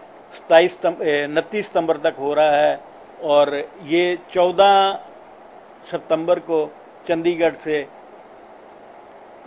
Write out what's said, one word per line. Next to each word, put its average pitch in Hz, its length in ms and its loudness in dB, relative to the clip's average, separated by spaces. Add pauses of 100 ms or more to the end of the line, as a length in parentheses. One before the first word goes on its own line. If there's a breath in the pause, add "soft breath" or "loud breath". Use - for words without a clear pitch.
(340)
सताईस 170 380 2
सितंब-, - 300 -6
ए, 147 240 -2
उनतीस 165 420 -4
सितंबर 160 300 -2
तक 160 220 -2
हो 143 140 -4
रहा 151 180 2
है 147 280 0 (440)
और 143 460 0 (140)
ये 170 340 0 (140)
चौदह 196 600 4 (1000)
सितंबर 165 480 -2
को 156 340 -4 (340)
चंडीगढ़ 165 460 -2
से, 147 340 -6 (1600)